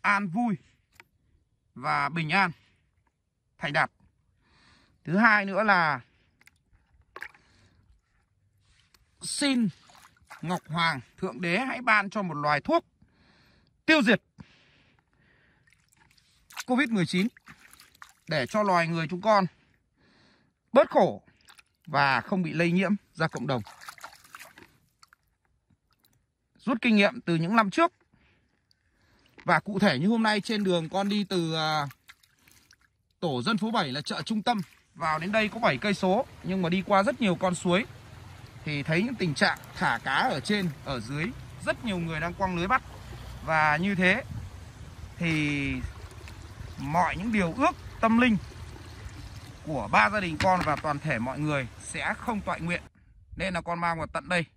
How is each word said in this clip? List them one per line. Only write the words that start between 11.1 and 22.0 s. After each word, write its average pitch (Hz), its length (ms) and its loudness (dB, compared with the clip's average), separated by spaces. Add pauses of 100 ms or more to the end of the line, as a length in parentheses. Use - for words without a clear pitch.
Thượng 180 240 -6
Đế 175 180 0
hãy 262 220 -4
ban 214 280 2
cho 208 120 -4
một 170 120 -4
loài 147 280 0
thuốc 330 240 2 (1000)
tiêu 311 160 6
diệt 208 200 4 (2500)
covid 254 240 2
mười 190 160 2
chín 185 220 0 (1000)
để 147 200 -2
cho 208 160 0
loài 175 240 4
người 165 200 -2
chúng 180 140 -6
con 208 240 6 (1300)
bớt - 160 8
khổ 165 340 2 (600)
và 139 360 2